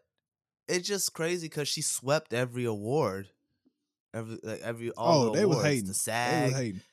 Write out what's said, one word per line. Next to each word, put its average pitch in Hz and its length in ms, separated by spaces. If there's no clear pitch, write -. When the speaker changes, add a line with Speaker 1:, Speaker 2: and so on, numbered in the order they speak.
Speaker 1:
It's 180 200
just 196 260
crazy 165 360
'cause 147 180
she - 140
swept 143 520
every 123 320
award. 107 640
Every, 113 300
like, 107 180
every, 117 300
all 147 280
Speaker 2:
Oh, 123 60
Speaker 1:
the 110 60
Speaker 2:
they 208 140
was 165 120
Speaker 1:
awards. - 60
Speaker 2:
hating. 131 240
Speaker 1:
The 95 60
Speaker 2:
They - 20
was - 60
Speaker 1:
sag, 123 540
Speaker 2:
hating. 107 260